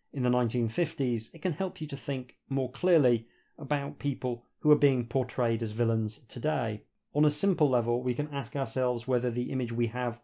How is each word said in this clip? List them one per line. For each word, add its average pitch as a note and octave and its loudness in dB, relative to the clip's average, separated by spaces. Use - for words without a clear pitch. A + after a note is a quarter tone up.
in C3 -4
the B2 2
nineteen A#2+ 2
fifties, B2 -2
it - -16
can F3 0
help F#3+ -4
you D#3 -6
to C#3 -8
think C3 -6
more C3+ -2
clearly C3 4
about C#3+ -4
people C3 -4
who D3+ 2
are D3+ 8
being C3 2
portrayed A#2 0
as G#2+ -2
villains A2+ 0
today. A#2+ -4
On D3 4
a D3 4
simple D#3 2
level, A#2+ 2
we B2+ 0
can D3 -4
ask C#3 -6
ourselves B2+ -2
whether B2 0
the B2 -4
image B2+ -2
we A#2 0
have A#2+ -4